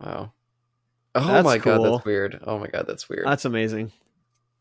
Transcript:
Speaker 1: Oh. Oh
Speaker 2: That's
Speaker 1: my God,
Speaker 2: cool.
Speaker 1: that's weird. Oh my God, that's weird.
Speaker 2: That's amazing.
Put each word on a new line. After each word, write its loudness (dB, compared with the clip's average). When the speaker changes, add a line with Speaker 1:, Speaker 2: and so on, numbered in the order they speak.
Speaker 1:
Oh. -10
Oh 2
Speaker 2:
That's 6
Speaker 1:
my 6
God, 4
Speaker 2:
cool. 4
Speaker 1:
that's -2
weird. -2
Oh -6
my -8
God, -6
that's -10
weird. -4
Speaker 2:
That's 0
amazing. -2